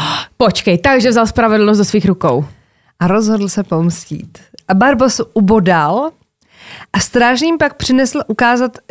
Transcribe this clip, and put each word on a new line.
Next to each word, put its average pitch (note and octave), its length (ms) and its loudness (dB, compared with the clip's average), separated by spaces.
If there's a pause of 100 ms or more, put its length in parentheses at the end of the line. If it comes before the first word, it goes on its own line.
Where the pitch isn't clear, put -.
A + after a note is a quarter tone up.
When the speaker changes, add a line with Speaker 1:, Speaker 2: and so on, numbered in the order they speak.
(100)
Speaker 1:
<gasps> - 260 -10
Počkej, G#3+ 420 0
takže C4 320 2
vzal A3+ 160 2
spravedlnost G#3+ 520 2
do G3+ 60 2
svých - 220 -2
rukou. D3 380 0 (560)
Speaker 2:
A F3 60 0
rozhodl G#3 420 0
se G3+ 140 -4
pomstít. E3 760 -4 (300)
A G3 60 0
Barbos B3+ 460 2 (140)
ubodal F#3+ 760 2 (840)
a G3 80 -2
strážník B3+ 580 0
pak D4 160 0
přinesl B3+ 540 0
ukázat A#3+ 500 -2 (120)